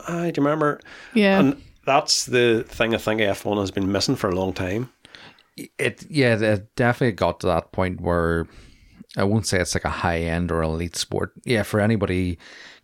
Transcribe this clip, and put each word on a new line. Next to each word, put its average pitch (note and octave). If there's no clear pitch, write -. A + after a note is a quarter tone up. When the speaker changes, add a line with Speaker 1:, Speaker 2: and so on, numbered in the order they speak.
Speaker 1:
"Ah, E3+
do C#3+
you -
remember?" D3+
Speaker 2:
Yeah. G3
Speaker 1:
And C#3
that's C#3+
the A#2+
thing A2+
I -
think A2
F G2+
one G#2
has G2
been G2
missing G2
for G#2+
a F2+
long F#2
time. G2
Speaker 3:
It, -
yeah, B2+
it G#2+
definitely A#2+
got F2
to G2
that E2+
point F#2
where E2+
I -
won't G#2
say F#2+
it's, F2
like, -
a F2
high-end E2+
or E2
elite E2
sport. -
Yeah, A2
for G#2+
anybody F#2